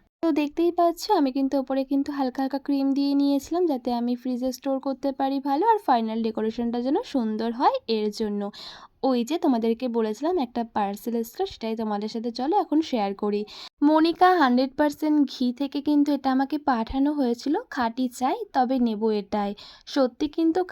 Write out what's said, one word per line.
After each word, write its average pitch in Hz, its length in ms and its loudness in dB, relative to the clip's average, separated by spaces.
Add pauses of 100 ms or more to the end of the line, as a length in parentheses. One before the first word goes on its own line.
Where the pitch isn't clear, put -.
(240)
তো 330 40 2 (120)
দেখতেই 330 400 0
পাচ্ছ 339 240 2 (160)
আমি 269 180 2
কিন্তু 269 240 0
ওপরে 269 200 -2 (100)
কিন্তু 277 200 0
হালকা 269 300 -4
হালকা 269 260 -2
ক্রিম 277 200 0 (100)
দিয়ে 277 140 2 (100)
নিয়েছিলাম 277 500 0
যাতে 247 180 -2 (100)
আমি 240 220 -2
ফ্রিজে 254 360 -2
স্টোর 269 280 -2
করতে 277 240 -4 (100)
পারি 269 180 0 (100)
ভালো, 285 240 0
আর 427 60 4 (100)
ফাইনাল 226 380 2
ডেকোরেশনটা 226 600 -2
যেন 285 120 2 (160)
সুন্দর 220 360 0 (100)
হয় 453 180 2 (200)
এর 214 100 0 (120)
জন্য। 208 220 -2 (680)
ওই 247 100 4 (100)
যে 311 60 -2 (100)
তোমাদেরকে 233 400 2 (120)
বলেছিলাম 233 380 0 (100)
একটা 247 160 -4 (140)
পার্সেল 208 460 -4
এসেছিলো, 294 300 -6
সেটাই 220 300 -6
তোমাদের 214 320 -4
সাথে 233 160 -6 (100)
চলো 302 240 0
এখন 302 160 0 (100)
শেয়ার 202 220 0 (120)
করি। 208 180 0 (460)
মনিকা 320 420 6 (120)
হান্ড্রেড 262 380 4
পার্সেন্ট 302 380 2 (140)
ঘি 247 160 -2 (120)
থেকে 277 280 -4
কিন্তু 294 300 4
এটা 277 180 -2
আমাকে 269 220 0 (120)
পাঠানো 262 400 0 (100)
হয়েছিল, 247 360 0 (200)
খাঁটি 247 300 -2 (140)
চাই 294 180 0 (160)
তবে 254 220 2 (120)
নেব 214 140 -4 (200)
এটাই, 202 300 -4 (420)
সত্যি 269 320 0 (100)
কিন্তু 330 240 2 (120)